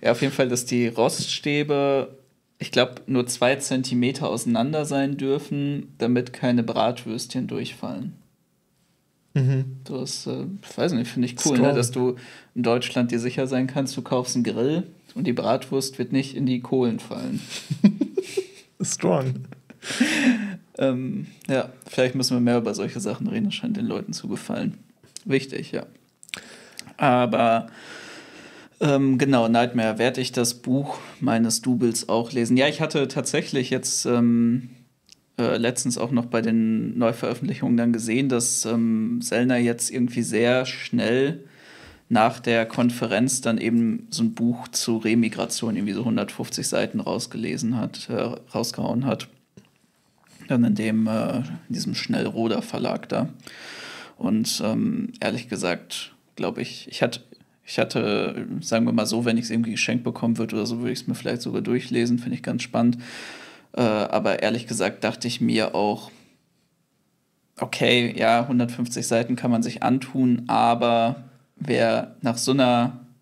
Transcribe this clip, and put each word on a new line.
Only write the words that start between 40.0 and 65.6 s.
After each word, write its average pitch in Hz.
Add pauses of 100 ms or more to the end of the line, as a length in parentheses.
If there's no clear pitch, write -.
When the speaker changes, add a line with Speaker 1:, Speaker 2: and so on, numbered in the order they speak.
Speaker 1:
sehr 117
schnell 127 (640)
nach 117
der 117
Konferenz 120
dann 113
eben 117
so -
ein 113
Buch 120
zu -
Remigration, 110
irgendwie 101
so 101
hundertfünfzig 110
Seiten -
rausgelesen 113
hat, -
äh, 117 (180)
rausgehauen 117
hat. - (1160)
Dann 123
in 110
dem, 110
äh, 113
in 123 (240)
diesem -
Schnellroder -
Verlag -
da. - (880)
Und, -
ähm, -
ehrlich 110
gesagt, - (240)
glaub -
ich, -
ich -
hatte, - (440)
ich -
hatte, 110 (140)
sagen 113
wir 120
mal 113
so, 113
wenn 117
ich's 113
irgendwie 113
geschenkt 117
bekommen 117
würde 110
oder 104
so, 117
würde 123
ich's -
mir -
vielleicht -
sogar 110
durchlesen, 120
finde 123
ich -
ganz 120
spannend. 120 (760)
Äh, -
aber 107
ehrlich 117
gesagt 104
dachte -
ich 120
mir 117